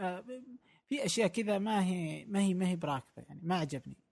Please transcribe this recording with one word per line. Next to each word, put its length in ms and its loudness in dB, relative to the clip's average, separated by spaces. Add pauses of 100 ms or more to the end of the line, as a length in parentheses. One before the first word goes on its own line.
آه، 240 -4 (640)
في 160 -2
أشياء 240 2
كذا 300 0
ما 260 2
هي، 400 -2
ما 160 0
هي، 140 4
ما 140 2
هي 80 2
براكبة، 520 -4
يعني 140 -16
ما 160 2
عجبني، 380 -4 (160)